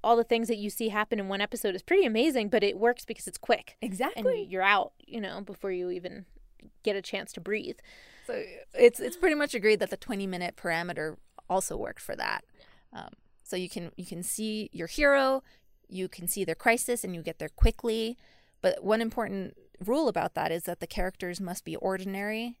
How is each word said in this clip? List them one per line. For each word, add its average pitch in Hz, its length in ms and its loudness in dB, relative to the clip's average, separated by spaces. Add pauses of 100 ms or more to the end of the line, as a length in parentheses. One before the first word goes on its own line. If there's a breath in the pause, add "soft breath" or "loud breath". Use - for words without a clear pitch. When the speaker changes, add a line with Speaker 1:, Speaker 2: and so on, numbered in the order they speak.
Speaker 1:
all 233 120 8
the 233 80 4
things 226 240 2
that 226 100 0
you 202 120 -4
see 220 200 -2
happen 208 300 0
in 190 80 -4
one 196 140 -2
episode 208 340 -2
is 185 80 -8
pretty 370 220 6
amazing, 233 440 2
but 214 140 4
it 202 140 2
works 233 280 2
because - 220 -10
it's - 100 -12
quick. - 440 -2
Speaker 2:
Exactly. 370 640 -2
Speaker 1:
And 254 80 -10
you're 185 120 0
out, 196 300 6 (120)
you 226 160 -8
know, 185 200 -6
before 196 300 -8
you 180 200 -4
even 180 340 -10 (580)
get 208 120 0
a 196 60 -4
chance - 320 -8
to 180 80 -12
breathe. 202 360 -4 (500 loud breath)
Speaker 2:
So - 140 -6 (320)
it's, 240 260 8
it's - 180 -6
pretty 330 180 4
much 294 180 -2
agreed 214 260 4
that 196 100 -2
the - 80 -6
twenty 196 300 -6
minute 180 280 -4
parameter 165 600 -4 (320)
also 190 260 0
worked - 260 -8
for - 140 -8
that. 52 300 -4 (480 soft breath)
Um, - 160 -12 (340)
so - 140 -8
you 180 120 -6
can, 170 280 -8
you 180 80 -12
can 175 180 -10
see 214 480 -4
your 170 160 -8
hero, 277 560 4 (460 soft breath)
you 185 180 -6
can 175 200 -10
see 190 180 -2
their 165 100 -2
crisis, 240 480 2
and 185 100 -6
you 170 80 -8
get 165 180 -8
there 156 100 -6
quickly. 226 680 2 (440 soft breath)
But - 220 2
one 214 180 4
important 196 540 -4 (280)
rule 269 240 2
about 175 280 0
that 160 160 0
is 165 140 -4
that 175 140 -6
the 170 80 -8
characters 180 540 -4
must 180 240 -8
be 160 120 -6
ordinary 202 840 -4